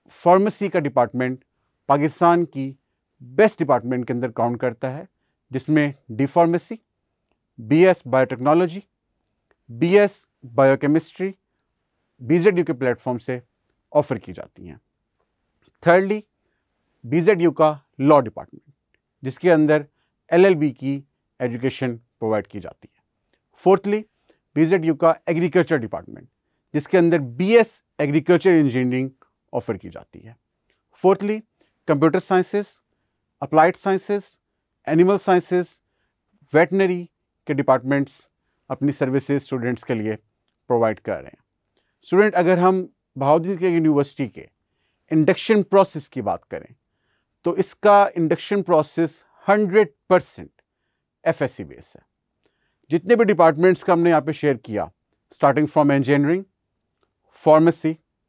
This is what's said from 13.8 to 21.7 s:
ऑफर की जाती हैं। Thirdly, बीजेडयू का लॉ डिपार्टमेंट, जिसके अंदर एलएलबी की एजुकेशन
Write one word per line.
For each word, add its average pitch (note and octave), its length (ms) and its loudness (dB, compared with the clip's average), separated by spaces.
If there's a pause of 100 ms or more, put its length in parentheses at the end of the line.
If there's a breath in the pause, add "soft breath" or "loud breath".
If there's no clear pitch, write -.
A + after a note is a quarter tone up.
ऑफर C#3+ 260 -2
की F#2 140 -18
जाती - 340 -20
हैं। D2+ 140 -20 (1000)
Thirdly, G3 400 2 (840)
बीजेडयू E3+ 440 0
का D3+ 300 0 (200)
लॉ C#3+ 200 4
डिपार्टमेंट, - 540 -12 (500)
जिसके C3+ 260 -2
अंदर D3+ 360 2 (460)
एलएलबी E3+ 380 4
की C#3 340 -8 (360)
एजुकेशन B2 560 -4